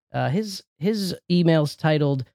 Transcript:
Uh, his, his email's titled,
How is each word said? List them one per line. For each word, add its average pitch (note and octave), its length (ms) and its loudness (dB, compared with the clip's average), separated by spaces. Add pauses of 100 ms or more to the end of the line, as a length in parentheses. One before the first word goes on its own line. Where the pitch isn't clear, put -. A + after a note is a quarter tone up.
(140)
Uh, B2+ 160 -2
his, G3 320 -4 (160)
his G3 360 -2 (160)
email's E3 460 2
titled, D3 480 0 (100)